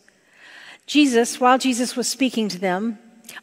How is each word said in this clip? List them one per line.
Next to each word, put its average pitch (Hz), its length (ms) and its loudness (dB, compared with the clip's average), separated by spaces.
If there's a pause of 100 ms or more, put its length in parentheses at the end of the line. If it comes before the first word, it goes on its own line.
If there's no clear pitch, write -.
(880)
Jesus, 247 540 2
while 254 180 4
Jesus 247 380 -2
was 226 100 -4
speaking 226 420 -2
to 180 100 -8
them, 202 400 -4 (440)